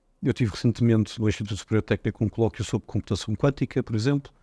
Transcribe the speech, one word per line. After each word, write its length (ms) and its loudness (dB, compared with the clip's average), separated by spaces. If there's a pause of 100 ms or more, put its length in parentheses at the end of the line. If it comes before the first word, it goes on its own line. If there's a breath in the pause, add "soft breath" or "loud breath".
(240)
Eu 100 2
tive 160 2
recentemente 720 2
no 80 2
Instituto 280 -4
Superior 260 0
Técnico 420 -2
um 40 2
colóquio 340 -2
sobre 240 -4
computação 480 -2
quântica, 480 0
por 120 -4
exemplo. 480 0